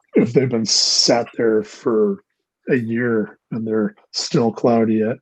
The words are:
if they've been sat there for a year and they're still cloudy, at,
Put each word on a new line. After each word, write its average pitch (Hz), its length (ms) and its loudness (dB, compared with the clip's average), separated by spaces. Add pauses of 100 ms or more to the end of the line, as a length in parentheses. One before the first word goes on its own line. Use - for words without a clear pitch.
(140)
if - 180 2
they've 127 160 2
been 113 180 -2
sat - 720 0
there 110 260 2
for 107 600 -2 (460)
a 147 80 2
year 117 640 -2 (140)
and 113 140 -6
they're 110 280 -2 (180)
still - 400 -2
cloudy, 113 500 2
at, 113 200 -4